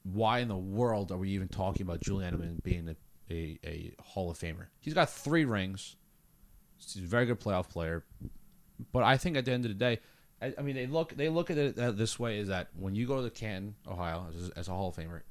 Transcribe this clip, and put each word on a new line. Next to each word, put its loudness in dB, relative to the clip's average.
Why 2
in 0
the -2
world 2
are -2
we 0
even 0
talking 0
about -2
Julian 0
Edelman -2
being 0
a, -6
a, -4
a -8
Hall -4
of -6
Famer? -6
He's -6
got 4
three 2
rings. -2
He's -10
a -6
very 4
good 0
playoff 2
player, -2
but 4
I 8
think 2
at 2
the 2
end 2
of 0
the -2
day, 2
I, -4
I -4
mean, -2
they -2
look, 0
they 2
look 2
at 2
it, 2
uh, 2
this 2
way, 0
is 0
that 0
when -2
you 2
go 2
to -2
Canton, -6
Ohio, -2
as, -4
as -6
a -2
Hall 0
of -6
Famer, -8